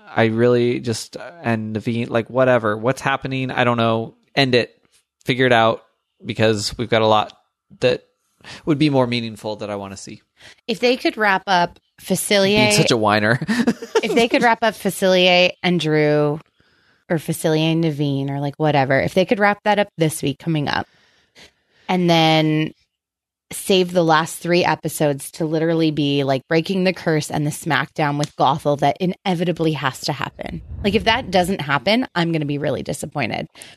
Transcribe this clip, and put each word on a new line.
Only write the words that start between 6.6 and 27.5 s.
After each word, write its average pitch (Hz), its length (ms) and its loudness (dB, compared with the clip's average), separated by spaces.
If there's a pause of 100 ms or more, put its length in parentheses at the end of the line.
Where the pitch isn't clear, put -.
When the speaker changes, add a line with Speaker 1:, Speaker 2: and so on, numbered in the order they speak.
Speaker 1:
we've 113 140 -6
got 110 120 2
a 110 40 2
lot 107 300 2 (440)
that - 220 0 (640)
would 156 120 2
be 151 120 2
more 127 160 2
meaningful 113 500 -6
that 104 140 -10
I 101 60 -6
wanna 98 200 -12
see. - 260 -18 (440)
Speaker 2:
If 226 140 -4
they 254 160 2
could 320 200 -4
wrap 202 300 0
up 175 320 0 (240)
Facilier 196 540 0 (120)
Speaker 1:
Being 208 40 2
such 208 180 2
a 127 60 2
whiner. 107 480 2
<laughs> - 40 -8 (540)
Speaker 2:
if 349 120 -2
they 233 140 4
could 269 140 0
wrap 226 200 2
up 220 120 0
Facilier 180 760 2 (100)
and 175 180 2
Drew, 151 600 2 (680)
or 175 100 0
Facilier 160 540 0
and 165 120 2
Naveen, 139 460 -2
or, 139 100 -6
like, 143 160 -6
whatever, 139 440 2
if - 140 -2
they 185 100 2
could 202 140 0
wrap 202 260 2
that 208 140 2
up 202 180 0
this 160 260 -2
week 143 160 -4
coming 151 300 -4
up, - 180 -4 (1040)
and 180 220 0
then 156 600 2 (800)
save 185 400 0
the 180 100 2
last 160 360 2
three 175 260 0
episodes 151 640 -2
to - 140 -8
literally 160 480 0
be, 143 320 0
like, 135 240 0
breaking 175 360 0
the 185 80 2
curse 156 380 -2
and 151 160 -2
the 151 60 -4